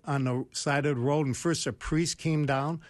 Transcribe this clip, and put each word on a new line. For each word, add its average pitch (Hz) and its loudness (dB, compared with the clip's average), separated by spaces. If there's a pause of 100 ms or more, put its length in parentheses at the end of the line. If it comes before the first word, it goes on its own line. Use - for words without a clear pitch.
on 139 0
the 127 -2
side 143 0
of 147 2
the 120 -2
road, 147 2
and 123 -2
first 165 -2
a 127 -2
priest 160 -2
came 151 2
down. 139 0